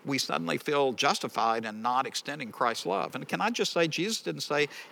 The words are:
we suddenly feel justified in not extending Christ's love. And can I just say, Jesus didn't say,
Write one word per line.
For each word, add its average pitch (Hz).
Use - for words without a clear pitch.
we 139
suddenly -
feel 143
justified 113
in 107
not 127
extending 139
Christ's 117
love. 92
And 147
can 175
I 208
just 233
say, 170
Jesus 185
didn't 156
say, 147